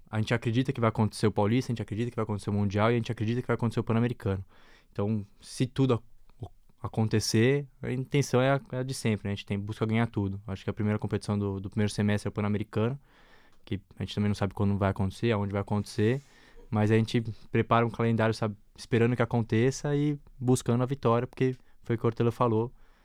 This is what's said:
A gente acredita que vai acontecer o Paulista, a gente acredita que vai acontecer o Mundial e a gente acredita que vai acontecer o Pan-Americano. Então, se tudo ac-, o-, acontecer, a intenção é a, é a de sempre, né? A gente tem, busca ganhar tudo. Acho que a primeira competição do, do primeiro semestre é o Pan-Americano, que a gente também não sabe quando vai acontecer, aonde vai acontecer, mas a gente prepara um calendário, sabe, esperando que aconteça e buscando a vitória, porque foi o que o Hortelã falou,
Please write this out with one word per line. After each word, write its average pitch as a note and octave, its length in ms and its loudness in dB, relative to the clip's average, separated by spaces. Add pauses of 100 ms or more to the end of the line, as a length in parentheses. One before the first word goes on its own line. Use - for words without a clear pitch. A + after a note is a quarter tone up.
A A2 80 -4
gente G#2+ 160 0
acredita B2 400 0
que A#2 80 -2
vai A2+ 80 4
acontecer A2 380 0
o G2+ 40 4
Paulista, A2+ 400 0
a - 20 0
gente A2 100 -4
acredita A2+ 260 -4
que - 60 -12
vai A2 80 -2
acontecer G#2 260 -4
o G2+ 40 0
Mundial G#2 360 2
e A#2+ 60 4
a - 20 2
gente A#2 140 -2
acredita A#2 300 -2
que - 60 -10
vai A#2 60 2
acontecer A#2 260 -2
o A2 40 -2
Pan-Americano. A2+ 600 0 (480)
Então, G#2 320 -2 (160)
se - 280 -4
tudo C3 260 2
ac-, A2 100 -2 (380)
o-, - 80 -12 (320)
acontecer, A2+ 840 2 (160)
a A#2+ 80 -6
intenção C3 500 0
é C3+ 80 4
a, C#3 120 2 (100)
é B2+ 80 -6
a B2+ 40 -4
de C3 120 -6
sempre, G#2 320 -2
né? G2+ 60 -2
A - 20 -2
gente - 100 -12
tem, G2+ 140 -4
busca G#2+ 260 -4
ganhar A2+ 220 2
tudo. G2 400 -4
Acho G2 160 -8
que - 60 -4
a G2 40 -6
primeira G#2+ 240 0
competição G#2 400 -2
do, G2 220 -2
do G2 100 -8
primeiro G#2 240 0
semestre G#2 340 0
é - 20 -2
o - 40 -10
Pan-Americano, G#2+ 640 -2 (640)
que G2 160 -6 (180)
a G2 60 -6
gente - 120 -8
também G#2 140 0
não G2+ 60 0
sabe G2 200 -2
quando G2+ 200 2
vai G2 140 2
acontecer, F#2+ 420 -2
aonde G2+ 200 -2
vai G2+ 100 -2
acontecer, G#2+ 640 0 (480)
mas G#2+ 180 2
a A2 60 6
gente A2+ 280 2 (280)
prepara A#2 340 2
um A2+ 60 -4
calendário, A2+ 420 2
sabe, G#2 220 -4 (200)
esperando A#2 400 2
que A#2+ 60 -2
aconteça A#2 760 0
e D3 240 0 (200)
buscando B2 420 2
a B2+ 40 2
vitória, A#2+ 420 2
porque C3 280 0 (260)
foi A#2+ 140 -2
o A2+ 40 -8
que - 60 -4
o - 20 6
Hortelã A#2 240 2
falou, A#2 400 2 (340)